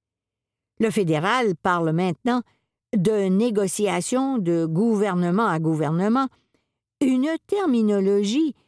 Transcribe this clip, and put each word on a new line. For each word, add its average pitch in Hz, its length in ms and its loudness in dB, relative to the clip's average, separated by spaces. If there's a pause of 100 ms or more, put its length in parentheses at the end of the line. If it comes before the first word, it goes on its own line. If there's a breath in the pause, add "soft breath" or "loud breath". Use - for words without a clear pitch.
(800)
Le 220 120 0
fédéral 190 640 0
parle 170 380 0
maintenant 185 480 -2 (560)
de 202 320 2
négociations 208 1080 0
de 170 260 0
gouvernement 190 800 0
à 170 120 0
gouvernement, 165 720 0 (720)
une 262 260 0 (180)
terminologie 220 1080 0 (140)